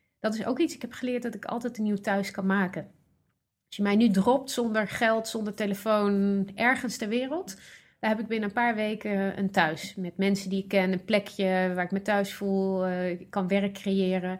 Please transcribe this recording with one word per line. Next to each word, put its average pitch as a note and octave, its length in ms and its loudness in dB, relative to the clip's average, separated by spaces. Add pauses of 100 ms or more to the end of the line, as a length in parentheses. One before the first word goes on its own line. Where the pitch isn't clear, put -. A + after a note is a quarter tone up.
(200)
Dat G#3+ 140 -2
is A3 120 -4
ook C4 120 -2
iets, D#4+ 160 2
ik - 80 -14
heb A#3 100 -10
geleerd B3 300 -4
dat A#3+ 120 -6
ik G3 100 -12
altijd A#3+ 340 -6
een G#3+ 60 0
nieuw G#3 120 2
thuis G3 340 0
kan F#3+ 160 -4
maken. F#3+ 360 2 (840)
Als - 100 -18
je G3+ 60 0
mij G3+ 140 4
nu A#3 140 6
dropt A#3+ 400 4
zonder A3 380 0
geld, A3+ 400 2
zonder G#3 260 -4
telefoon, G3+ 1000 2
ergens B3 420 0
ter A3 120 -4
wereld, C4+ 480 -4 (480)
daar A3 80 4
heb A3 100 -2
ik G3+ 60 -8
binnen G#3+ 200 -2
een G3+ 60 -8
paar A#3+ 200 2
weken G#3 640 -2
een F#3+ 120 0
thuis. E3 440 0
Met F3+ 220 -6
mensen G3 340 0
die F#3+ 120 -2
ik G3 60 -8
ken, F#3+ 240 4
een F#3 120 -2
plekje F#3 720 0
waar F3+ 100 0
ik F3+ 60 -8
me G3 120 -2
thuis G3+ 320 0
voel, F#3+ 500 0
eh, F3+ 260 -2
ik F3+ 200 -8
kan F#3+ 180 -2
werk G3+ 240 2
creëren. F#3 680 0